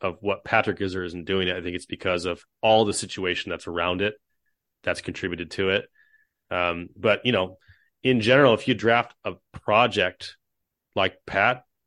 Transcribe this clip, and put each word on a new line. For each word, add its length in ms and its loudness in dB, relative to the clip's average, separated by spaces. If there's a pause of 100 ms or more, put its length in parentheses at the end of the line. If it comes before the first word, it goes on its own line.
of 180 -4
what 240 -4
Patrick 380 0
is 120 -4
or 100 -4
isn't 200 -10
doing. 240 -2
I 140 -4
think 120 -8
it's 120 -10
because 400 -4
of 160 -6 (180)
all 240 6
the 80 -2
situation 560 -4
that's 180 -8
around 360 -2
it 120 -2 (680)
that's 180 -4
contributed 520 -8
to 180 -2
it. 160 0 (640)
Um, 440 -2
but, 300 0
you 80 2
know, 240 0 (460)
in 180 2
general, 320 6
if 160 0
you 60 2
draft 400 2 (100)
a 80 -6 (300)
project 720 0 (580)
like 220 0 (100)
Pat 380 2 (220)